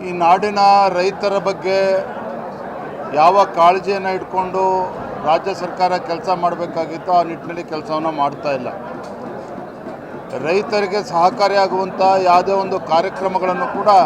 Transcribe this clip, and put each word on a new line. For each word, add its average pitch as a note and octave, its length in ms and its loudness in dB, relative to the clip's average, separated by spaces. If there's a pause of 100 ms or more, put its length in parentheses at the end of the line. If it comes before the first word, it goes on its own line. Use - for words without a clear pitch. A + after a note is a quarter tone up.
ಈ F#3 40 -6 (120)
ನಾಡಿನ G3 400 4 (340)
ರೈತರ G3 380 0 (140)
ಬಗ್ಗೆ F#3+ 300 -2 (1400)
ಯಾವ F#3 260 6 (140)
ಕಾಳಜಿಯನ್ನು F#3+ 600 4
ಇಟ್ಕೊಂಡು F#3 440 -2 (680)
ರಾಜ್ಯ E3+ 240 2 (100)
ಸರ್ಕಾರ F3+ 340 0 (120)
ಕೆಲಸ E3+ 200 -4 (140)
ಮಾಡಬೇಕಾಗಿತ್ತೋ E3 760 -4
ಆ E3+ 120 4
ನಿಟ್ಟಿನಲ್ಲಿ E3 420 -10
ಕೆಲಸವನ್ನ D#3 380 -4 (120)
ಮಾಡ್ತಾ C#3+ 360 -2
ಇಲ್ಲ. B2 100 -6 (1800)
ರೈತರಿಗೆ G3+ 520 0 (120)
ಸಹಕಾರಿಯಾಗುವಂಥ F#3+ 880 2 (260)
ಯಾವುದೇ F3+ 260 4 (100)
ಒಂದು F#3+ 120 -4 (160)
ಕಾರ್ಯಕ್ರಮಗಳನ್ನು F#3 840 0
ಕೂಡ G3 140 2 (160)